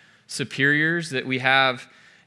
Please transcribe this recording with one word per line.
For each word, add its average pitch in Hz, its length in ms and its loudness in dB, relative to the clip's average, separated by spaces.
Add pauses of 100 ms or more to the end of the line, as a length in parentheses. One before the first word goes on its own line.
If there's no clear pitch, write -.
(260)
superiors 151 840 -2
that 127 160 -6
we 131 120 -4
have 131 500 2 (380)